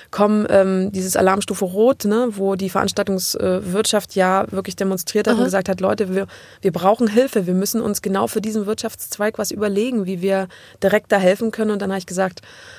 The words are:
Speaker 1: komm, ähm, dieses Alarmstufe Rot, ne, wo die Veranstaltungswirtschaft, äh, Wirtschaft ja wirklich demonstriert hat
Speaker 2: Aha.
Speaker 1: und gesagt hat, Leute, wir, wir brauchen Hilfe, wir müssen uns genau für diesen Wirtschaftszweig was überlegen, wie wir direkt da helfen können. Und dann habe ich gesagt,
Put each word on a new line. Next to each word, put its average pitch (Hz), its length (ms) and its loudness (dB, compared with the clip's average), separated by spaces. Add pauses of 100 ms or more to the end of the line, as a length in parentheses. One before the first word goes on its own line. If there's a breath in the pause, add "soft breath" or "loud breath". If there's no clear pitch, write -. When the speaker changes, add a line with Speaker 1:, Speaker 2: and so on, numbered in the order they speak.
(100)
Speaker 1:
komm, 208 400 2
ähm, 190 420 4
dieses 185 240 -4
Alarmstufe 190 480 2
Rot, 214 400 2
ne, 226 280 2
wo 196 240 -2
die 190 120 -4
Veranstaltungswirtschaft, 190 1000 -2
äh, - 20 -2
Wirtschaft 208 440 -2
ja 190 340 2
wirklich 190 260 -6
demonstriert 196 520 -2
hat 247 60 4
Speaker 2:
Aha. 220 60 2
Speaker 1:
und 247 60 4
gesagt 190 240 -2
hat, 185 100 -2
Leute, 196 340 0
wir, 196 120 -2 (340 loud breath)
wir 185 120 0
brauchen 202 360 2
Hilfe, 214 380 2
wir 180 80 0
müssen 202 260 0
uns 208 220 -2
genau 196 240 0
für 214 160 -4
diesen 214 240 -4
Wirtschaftszweig - 720 -6
was 208 120 -4
überlegen, 208 540 -2
wie 180 160 -4
wir 190 280 0 (340 loud breath)
direkt 202 280 2
da 208 60 4
helfen 196 340 2
können. 220 200 -2
Und 202 100 -2
dann 196 100 -4
habe 190 100 -4
ich 180 60 -16
gesagt, 185 360 -4 (360 loud breath)